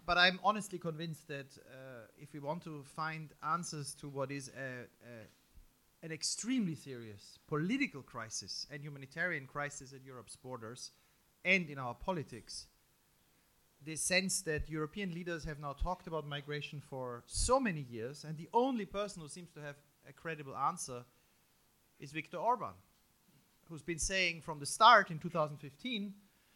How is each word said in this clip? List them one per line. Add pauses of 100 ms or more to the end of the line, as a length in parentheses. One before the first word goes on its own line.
But
I'm
honestly
convinced
that, (140)
uh, (120)
if
we
want
to
find (200)
answers
to
what
is
a,
a,
an
extremely
serious
political
crisis
and
humanitarian
crisis
at
Europe's
borders (540)
and
in
our
politics, (1160)
this
sense
that
European
leaders
have
now
talked
about
migration
for
so
many
years,
and
the
only
person
who
seems
to
have (340)
a
credible
answer (920)
is
Viktor
Orban, (960)
who's
been
saying
from
the
start
in
two
thousand
fifteen (400)